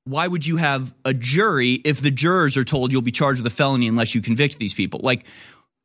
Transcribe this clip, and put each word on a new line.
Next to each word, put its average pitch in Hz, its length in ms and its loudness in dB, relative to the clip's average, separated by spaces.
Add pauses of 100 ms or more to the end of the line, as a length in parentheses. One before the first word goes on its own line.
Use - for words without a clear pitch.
why 151 220 -2
would 175 180 -4
you 165 120 0
have 139 360 0 (120)
a 131 80 2
jury 131 600 2
if 143 280 0
the 143 100 2
jurors 151 460 2
are 135 60 2
told 127 280 0
you'll 131 100 2
be 120 100 -2
charged 135 300 0
with 113 100 -4
a - 40 -18
felony 135 320 2
unless 113 280 0
you 117 60 2
convict 120 360 0
these 101 160 -6
people? - 300 -4
Like, 127 220 -2 (600)